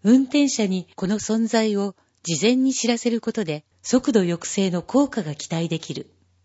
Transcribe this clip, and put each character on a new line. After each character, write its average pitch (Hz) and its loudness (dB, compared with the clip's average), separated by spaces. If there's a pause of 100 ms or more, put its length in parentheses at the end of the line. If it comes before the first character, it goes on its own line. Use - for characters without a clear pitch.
運 247 6
転 277 2
者 226 0
に 185 -2
こ - -6
の 208 0
存 220 -2
在 220 0
を 202 -4 (280)
事 165 -2
前 240 4
に 262 2
知 233 -2
ら 240 2
せ 233 -2
る 233 0
こ 226 -4
と 220 -4
で、 151 -6 (180)
速 254 0
度 214 6
抑 170 -2
制 190 0
の 175 -2
効 269 2
果 233 -6
が 151 -8
期 - -14
待 165 -2
で 160 -4
き 156 -10
る。 - -12 (340)